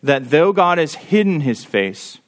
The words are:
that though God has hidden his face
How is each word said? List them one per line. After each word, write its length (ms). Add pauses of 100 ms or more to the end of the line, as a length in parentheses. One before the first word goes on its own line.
that 280
though 220
God 240
has 180
hidden 460
his 240
face 640